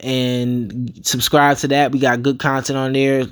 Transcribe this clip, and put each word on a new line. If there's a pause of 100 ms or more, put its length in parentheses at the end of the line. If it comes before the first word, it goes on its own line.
and
subscribe
to
that.
We
got
good
content
on
there,